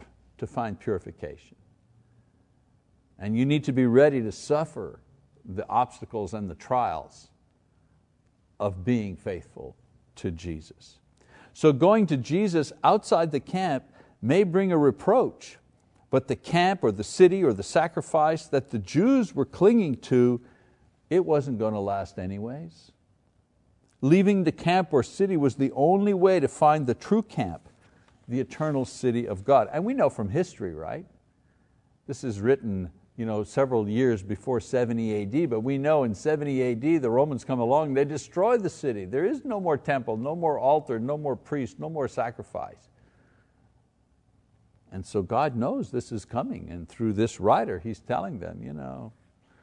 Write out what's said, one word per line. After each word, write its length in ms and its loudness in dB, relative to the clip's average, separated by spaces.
to 100 -8
find 320 -8
purification. 760 -8
And 200 -4
you 80 2
need 200 2
to 60 -2
be 140 2
ready 380 6
to 80 -4
suffer 680 -6
the 240 -8
obstacles 640 -4
and 160 -8
the 60 -10
trials 760 -4
of 240 -4
being 320 -2
faithful 600 -12
to 160 -6
Jesus." 680 -12
So 180 6
going 360 4
to 100 0
Jesus 560 0
outside 480 2
the 80 -2
camp 460 -4
may 220 4
bring 300 2
a 40 4
reproach, 800 2
but 180 0
the 80 -2
camp 480 0
or 80 4
the 120 -6
city 400 6
or 100 4
the 100 -6
sacrifice 840 0
that 240 -2
the 80 -4
Jews 540 2
were 120 -2
clinging 520 2
to, 440 2
it 160 2
wasn't 340 0
gonna 200 -2
last 400 -6
anyways. 720 -10
Leaving 420 4
the 80 2
camp 400 0
or 120 4
city 340 -2
was 180 2
the 160 0
only 420 2
way 260 4
to 80 2
find 380 4
the 80 0
true 280 0
camp, 480 -8
the 120 -4
eternal 440 -4
city 440 -2
of 180 -8
God. 260 6
And 140 -4
we 80 -4
know 160 2
from 200 -4
history, 440 -4
right? 320 -10
This 160 -10
is 180 -6
written, 500 0
you 80 -6
know, 180 -4
several 440 0
years 360 0
before 360 -4
seventy 540 -2
A 120 -4
D, 200 -2
but 140 -2
we 180 -2
know 260 2
in 120 -2
seventy 460 -2
A 140 0
D 220 2
the 120 0
Romans 360 0
come 140 -4
along, 340 0
they 120 2
destroy 520 0
the 120 -4
city. 360 -6
There 200 -2
is 200 -4
no 140 -4
more 180 0
temple, 400 -4
no 180 -6
more 220 -2
altar, 420 2
no 180 -4
more 180 -4
priest, 440 -6
no 100 -8
more 180 -4
sacrifice. 800 -8
And 140 -12
so 180 -4
God 340 -2
knows 340 -4
this 200 -6
is 120 -8
coming, 460 -8
and 180 -12
through 260 -4
this 260 -2
writer, 400 2
he's 200 -10
telling 400 -6
them, 220 -12
you 100 -14
know, 420 -14